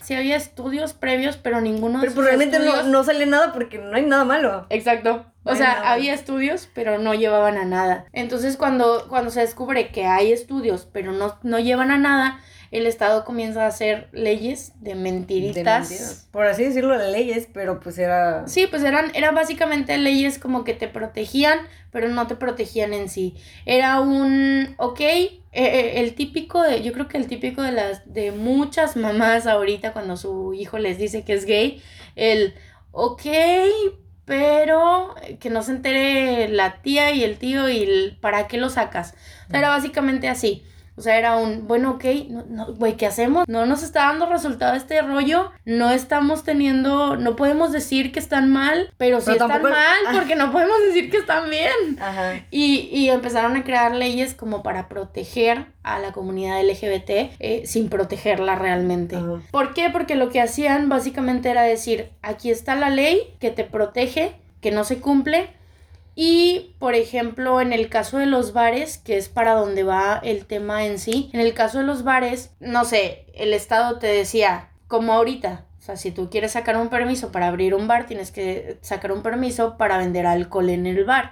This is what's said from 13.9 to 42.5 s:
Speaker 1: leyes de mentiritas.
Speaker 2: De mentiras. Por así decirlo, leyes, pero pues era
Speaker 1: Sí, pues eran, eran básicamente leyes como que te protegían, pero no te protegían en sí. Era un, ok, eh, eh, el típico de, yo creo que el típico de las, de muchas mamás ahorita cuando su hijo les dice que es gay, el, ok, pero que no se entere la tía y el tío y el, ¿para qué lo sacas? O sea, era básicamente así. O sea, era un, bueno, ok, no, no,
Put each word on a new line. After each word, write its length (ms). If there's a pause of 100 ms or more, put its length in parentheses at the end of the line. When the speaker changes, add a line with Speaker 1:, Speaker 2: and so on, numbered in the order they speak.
Speaker 1:
leyes 640
de 160
mentiritas. 920
Speaker 2:
De 60
mentiras. 360
Por 160
así 160
decirlo, 340
leyes, 560
pero 280
pues 160
era 500
Speaker 1:
Sí, 200
pues 160
eran, 300
eran 220
básicamente 640
leyes 420
como 240
que 100
te 140
protegían, 720 (320)
pero 180
no 180
te 80
protegían 580
en 160
sí. 260 (300)
Era 340
un, 800
ok, 240
eh, 400 (120)
eh, 460
el 160
típico 480
de, 180
yo 120
creo 160
que 80
el 100
típico 340
de 120
las, 400
de 180
muchas 640
mamás 520
ahorita 440
cuando 240
su 380
hijo 240
les 200
dice 280
que 80
es 120
gay, 380 (320)
el, 380 (380)
ok, 320 (1000)
pero 920 (280)
que 80
no 120
se 120
entere 760
la 340
tía 300
y 140
el 120
tío 300
y 160
el, 380
¿para 260
qué 100
lo 120
sacas? 440 (340)
O 40
sea, 80
era 100
básicamente 600
así. 340 (340)
O 60
sea, 140
era 200
un, 300
bueno, 240
ok, 120 (260)
no, 200
no, 260